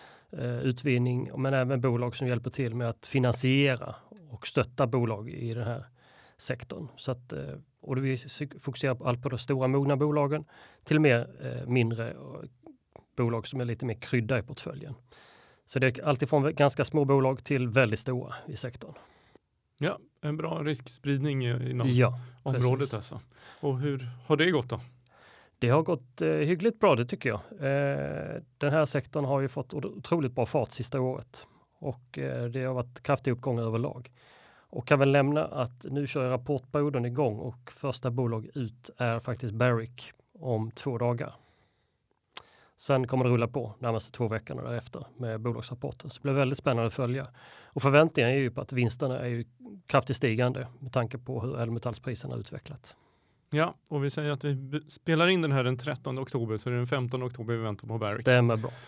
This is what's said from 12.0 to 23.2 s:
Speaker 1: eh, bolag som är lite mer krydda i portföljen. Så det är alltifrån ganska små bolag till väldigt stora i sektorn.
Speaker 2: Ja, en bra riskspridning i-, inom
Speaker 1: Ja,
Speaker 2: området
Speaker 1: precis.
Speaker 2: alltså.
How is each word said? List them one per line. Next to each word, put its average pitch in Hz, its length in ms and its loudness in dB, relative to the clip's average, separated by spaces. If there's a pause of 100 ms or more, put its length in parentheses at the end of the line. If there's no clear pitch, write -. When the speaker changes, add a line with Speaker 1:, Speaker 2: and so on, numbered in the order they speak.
Speaker 1:
eh, - 60 -12 (1000)
bolag 117 320 0
som 127 140 -6
är 123 40 -2
lite 117 200 -4
mer 117 160 -2
krydda 120 380 0
i - 40 -4
portföljen. - 500 -12 (720)
Så - 140 -4
det 131 80 4
är 123 180 -2
alltifrån 143 500 2
ganska 143 300 4
små 147 200 2
bolag 131 380 4
till 127 240 0
väldigt 113 320 4
stora - 340 -6 (140)
i 147 100 -10
sektorn. - 360 -12 (840)
Speaker 2:
Ja, 156 220 -2 (220)
en 151 160 -2
bra 160 260 -4
riskspridning 139 840 -2
i-, 123 240 -2
inom 127 200 0
Speaker 1:
Ja, 123 300 6 (240)
Speaker 2:
området 123 360 2
Speaker 1:
precis. 139 140 -2
Speaker 2:
alltså. 110 260 -8 (400)